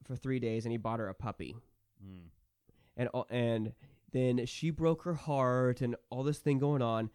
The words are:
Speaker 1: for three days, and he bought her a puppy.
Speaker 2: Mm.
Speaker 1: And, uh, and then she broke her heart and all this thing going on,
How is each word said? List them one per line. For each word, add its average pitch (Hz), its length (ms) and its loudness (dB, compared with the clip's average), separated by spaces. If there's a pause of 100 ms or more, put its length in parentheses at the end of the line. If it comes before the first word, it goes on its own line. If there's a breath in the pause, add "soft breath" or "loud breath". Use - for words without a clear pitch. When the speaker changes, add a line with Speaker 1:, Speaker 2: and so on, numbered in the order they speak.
Speaker 1:
for 127 120 -8
three 131 240 -2
days, 113 260 -2
and 117 60 -2
he 117 60 0
bought 113 220 -2
her 107 80 -2
a 95 60 -6
puppy. 101 420 -8 (480)
Speaker 2:
Mm. 92 260 -18 (680 soft breath)
Speaker 1:
And, 123 160 0
uh, 123 160 -2
and 117 440 0 (380 soft breath)
then 123 360 2
she 160 240 -2
broke 160 320 2
her 175 100 -2
heart 127 680 2
and 120 140 0 (140)
all 127 140 -4
this 147 160 0
thing 143 180 4
going 143 240 4
on, 113 340 0